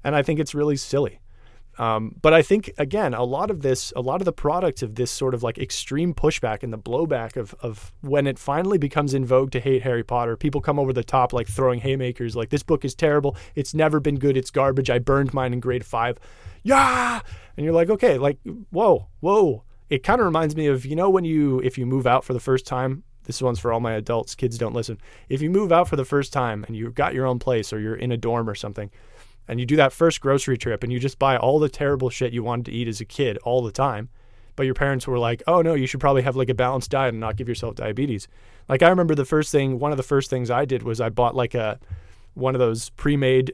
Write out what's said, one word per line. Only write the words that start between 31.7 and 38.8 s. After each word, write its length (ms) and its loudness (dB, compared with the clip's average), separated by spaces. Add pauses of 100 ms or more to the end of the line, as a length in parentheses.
shit 240 -2
you 120 -4
wanted 220 -4
to 60 -10
eat 140 -4
as 140 -6
a 40 -10
kid 340 -2
all 220 0
the 120 -4
time, 360 -2 (460)
but 120 -2
your 80 0
parents 320 -2
were 120 -2
like, 300 -2
"Oh 140 6
no, 120 2
you 140 0
should 120 -6
probably 220 4
have, 140 0
like, 120 0
a 60 0
balanced 380 -2
diet 200 2
and 80 -6
not 160 -4
give 120 -6
yourself 260 -6
diabetes." 540 -4 (400)
Like, 140 4